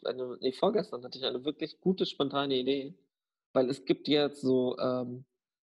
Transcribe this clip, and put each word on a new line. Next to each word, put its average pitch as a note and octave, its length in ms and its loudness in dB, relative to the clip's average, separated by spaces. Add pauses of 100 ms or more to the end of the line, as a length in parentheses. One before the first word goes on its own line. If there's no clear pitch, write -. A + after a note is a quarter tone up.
eine, B2+ 360 -4
ne, C3 120 0
vorgestern F#3+ 520 0
hatte B2+ 140 -12
ich B2+ 60 -8
eine B2+ 200 -4
wirklich D3+ 360 -6
gute, F#3 260 2
spontane C#3 500 -2
Idee, C3+ 380 -2 (580)
weil C3 180 4
es C#3 140 -6
gibt - 240 0
jetzt C#3+ 320 2
so, B2+ 380 2
ähm, B2+ 460 -4 (420)